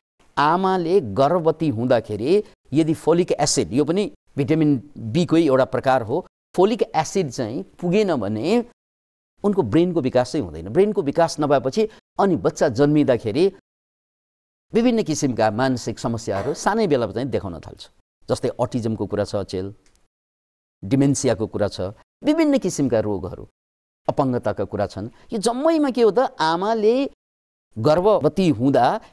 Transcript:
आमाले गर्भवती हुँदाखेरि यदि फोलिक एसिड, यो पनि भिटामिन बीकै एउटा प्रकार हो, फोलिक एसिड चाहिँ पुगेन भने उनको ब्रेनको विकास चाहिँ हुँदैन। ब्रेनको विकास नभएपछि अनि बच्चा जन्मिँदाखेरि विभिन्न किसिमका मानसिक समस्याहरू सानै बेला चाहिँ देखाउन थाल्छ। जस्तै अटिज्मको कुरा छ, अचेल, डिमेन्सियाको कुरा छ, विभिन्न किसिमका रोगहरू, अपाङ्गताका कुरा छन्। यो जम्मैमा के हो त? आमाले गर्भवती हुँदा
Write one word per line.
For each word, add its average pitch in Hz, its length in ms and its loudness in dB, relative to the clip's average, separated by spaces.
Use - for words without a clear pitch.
आमाले 185 640 2
गर्भवती 156 680 0
हुँदाखेरि 123 760 0
यदि 156 220 2
फोलिक 170 380 2
एसिड, - 400 -2
यो 139 120 2
पनि 175 280 -2
भिटामिन 147 600 0
बीकै 160 460 0
एउटा 131 200 4
प्रकार 127 380 0
हो, 127 240 -6
फोलिक 208 260 2
एसिड 156 360 -2
चाहिँ 127 320 -6
पुगेन 180 520 0
भने 123 500 -2
उनको 196 200 0
ब्रेनको 160 380 2
विकास 123 320 0
चाहिँ 143 120 -2
हुँदैन। 80 240 -12
ब्रेनको 190 340 0
विकास 156 380 0
नभएपछि 139 480 0
अनि 190 160 2
बच्चा 160 320 0
जन्मिँदाखेरि 139 840 2
विभिन्न 226 280 2
किसिमका 127 480 -2
मानसिक 120 480 -2
समस्याहरू 117 560 -4
सानै 214 320 -2
बेला 131 200 0
चाहिँ 113 220 -6
देखाउन 95 320 -6
थाल्छ। - 300 -20
जस्तै 123 200 -2
अटिज्मको 113 580 -4
कुरा 98 180 -2
छ, 104 120 -6
अचेल, 98 380 -6
डिमेन्सियाको 127 640 0
कुरा 101 220 -2
छ, - 120 -12
विभिन्न 302 360 2
किसिमका 135 420 -2
रोगहरू, 101 480 -6
अपाङ्गताका 120 560 -2
कुरा 101 220 -4
छन्। 101 220 -8
यो 226 60 -4
जम्मैमा 277 520 0
के 240 120 0
हो 220 80 6
त? 180 80 0
आमाले 214 720 0
गर्भवती 165 680 2
हुँदा 131 520 2